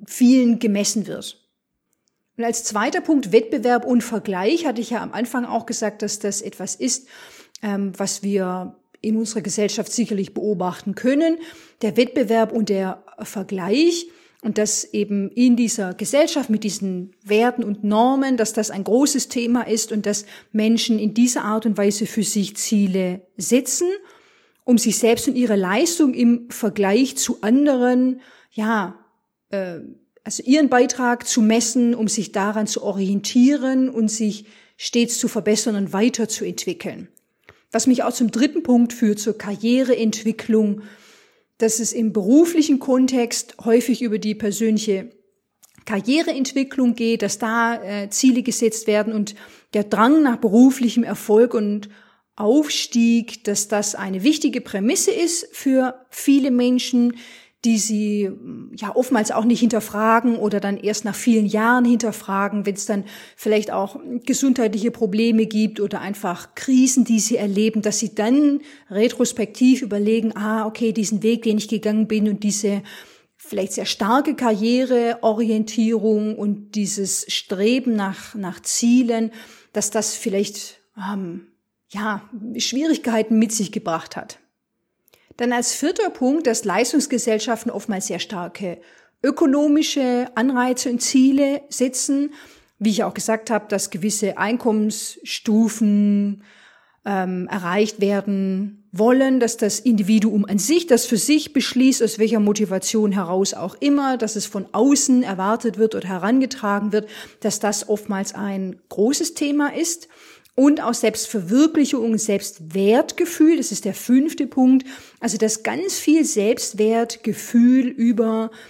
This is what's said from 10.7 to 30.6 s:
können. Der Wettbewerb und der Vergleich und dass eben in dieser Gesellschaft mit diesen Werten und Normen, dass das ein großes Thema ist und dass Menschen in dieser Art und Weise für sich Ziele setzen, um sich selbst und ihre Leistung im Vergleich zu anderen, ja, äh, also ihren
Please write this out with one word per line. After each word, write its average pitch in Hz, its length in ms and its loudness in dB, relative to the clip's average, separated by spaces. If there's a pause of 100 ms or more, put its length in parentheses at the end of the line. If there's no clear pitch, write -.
können. 320 420 0 (440)
Der 208 140 -2
Wettbewerb 226 560 2
und 226 180 -2
der 190 340 -4 (160)
Vergleich 214 880 -2 (340)
und 220 160 -4
dass 214 260 -2
eben 202 460 -4
in 247 260 4
dieser 214 380 -2
Gesellschaft 277 560 0
mit 214 140 0
diesen 190 600 -6
Werten 233 400 2
und 202 200 -6
Normen, 254 520 2
dass 220 180 -2
das 214 180 -2
ein 190 120 -8
großes 254 460 0
Thema 233 380 -2
ist 220 240 -2
und 214 140 -4
dass 208 200 -4 (260)
Menschen 220 480 2
in 208 140 -2
dieser 240 300 2
Art 220 220 -2
und 208 120 0
Weise 202 300 0
für 214 160 -2
sich - 340 -4
Ziele 190 640 0 (160)
setzen, 277 500 0 (760)
um 247 140 4
sich 220 200 2
selbst 233 300 2
und 254 80 0
ihre 240 200 2
Leistung 247 580 2
im 233 360 2
Vergleich 208 640 0
zu - 260 -4
anderen, 254 800 2 (300)
ja, 214 460 -4 (520)
äh, 185 300 -8 (440)
also - 200 -10
ihren 285 260 4